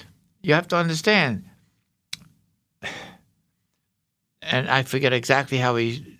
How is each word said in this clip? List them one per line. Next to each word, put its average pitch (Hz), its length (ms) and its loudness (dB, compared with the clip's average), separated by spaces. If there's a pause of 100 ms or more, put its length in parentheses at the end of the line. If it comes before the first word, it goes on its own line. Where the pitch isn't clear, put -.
(420)
You 147 140 2
have 175 140 0
to 185 80 2
understand, 165 680 2 (1400)
<sighs> - 60 -12 (1500)
and 127 280 -2
I 131 140 2
forget 131 300 0
exactly 131 440 0
how 123 180 2
he 117 440 -4